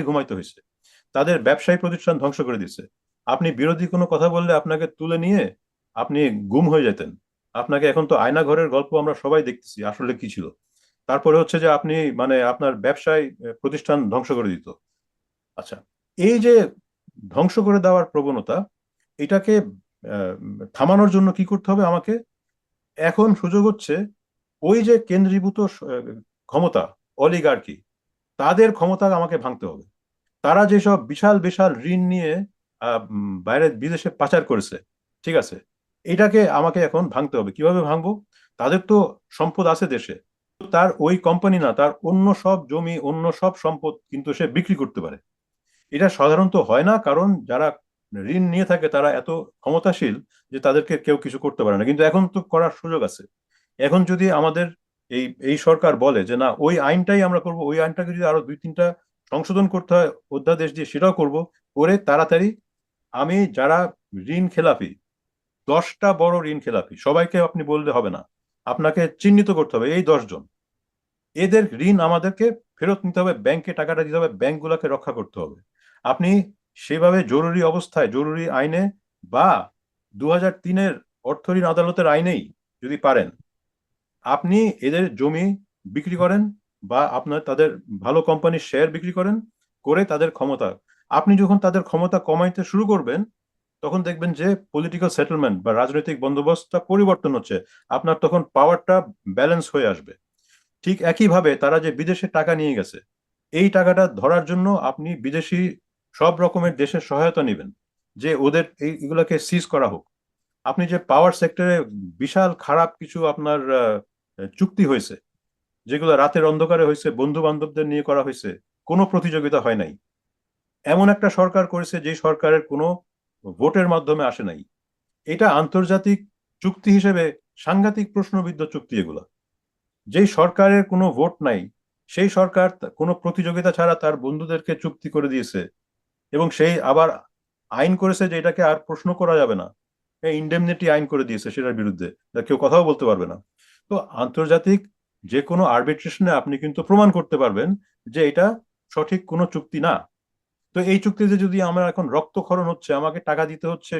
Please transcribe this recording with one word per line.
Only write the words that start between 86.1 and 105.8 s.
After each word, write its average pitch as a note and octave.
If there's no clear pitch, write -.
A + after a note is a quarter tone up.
করেন F3+
বা A#2+
আপনার, D3
তাদের D3
ভালো D3
কোম্পানির D#3+
শেয়ার D3
বিক্রি F3
করেন, G3
করে D#3
তাদের D#3
ক্ষমতা, B2+
আপনি D#3+
যখন G3
তাদের F3+
ক্ষমতা F3
কমাইতে F3+
শুরু G3+
করবেন, D3
তখন E3
দেখবেন E3+
যে D#3
পলিটিক্যাল E3
সেটেলমেন্ট C#3+
বা A2
রাজনৈতিক C#3
বন্দোবস্তটা D3
পরিবর্তন F#3
হচ্ছে, -
আপনার D#3
তখন E3+
পাওয়ারটা E3+
ব্যালেন্স D#3+
হয়ে B2
আসবে। D#2+
ঠিক F#3+
একইভাবে E3+
তারা D3+
যে D#3
বিদেশে F3+
টাকা D#3+
নিয়ে D3+
গেছে, -
এই F3+
টাকাটা F#3
ধরার D#3+
জন্য F3+
আপনি D#3
বিদেশি D#3+